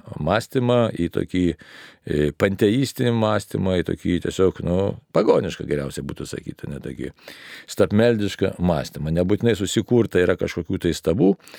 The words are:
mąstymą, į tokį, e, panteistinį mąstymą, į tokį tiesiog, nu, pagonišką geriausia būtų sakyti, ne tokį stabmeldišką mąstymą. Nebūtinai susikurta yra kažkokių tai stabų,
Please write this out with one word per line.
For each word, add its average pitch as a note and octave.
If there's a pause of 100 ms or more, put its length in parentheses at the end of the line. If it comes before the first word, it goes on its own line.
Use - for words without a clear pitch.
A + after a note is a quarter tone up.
(240)
mąstymą, A#2+ (120)
į E2+
tokį, -
e, - (140)
panteistinį A2+
mąstymą, G#2+
į E2
tokį F2
tiesiog, F#2
nu, F2 (340)
pagonišką -
geriausia C#2+
būtų D2
sakyti, -
ne C#2+
tokį B1+ (540)
stabmeldišką G#2
mąstymą. D#2
Nebūtinai G2
susikurta G2+
yra F2+
kažkokių F2
tai E2
stabų, C#3 (240)